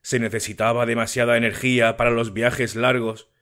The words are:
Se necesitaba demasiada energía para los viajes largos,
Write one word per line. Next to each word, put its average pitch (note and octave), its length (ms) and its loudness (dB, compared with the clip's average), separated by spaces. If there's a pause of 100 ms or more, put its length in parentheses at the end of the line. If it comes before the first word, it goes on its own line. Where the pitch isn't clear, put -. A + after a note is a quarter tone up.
Se B2+ 160 -2
necesitaba A2+ 680 -2
demasiada A#2 500 0
energía A#2 600 2
para A#2+ 140 2
los A#2 220 -2
viajes A#2 420 -2
largos, A#2 560 -2 (120)